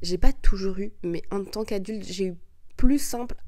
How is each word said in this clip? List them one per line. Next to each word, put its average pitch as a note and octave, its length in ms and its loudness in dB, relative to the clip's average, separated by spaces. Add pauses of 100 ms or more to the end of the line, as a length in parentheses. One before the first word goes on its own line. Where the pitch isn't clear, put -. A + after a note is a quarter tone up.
j'ai F3+ 160 -2
pas C4+ 140 8
toujours F#3+ 440 2
eu, G3+ 140 -4 (120)
mais E3+ 280 -4
en G3+ 140 -4
tant G#3+ 180 -6
qu'adulte, G#3 420 -6
j'ai F#3+ 200 -6
eu F3+ 100 -6 (400)
plus C#4 240 6
simple A#3+ 360 -4 (120)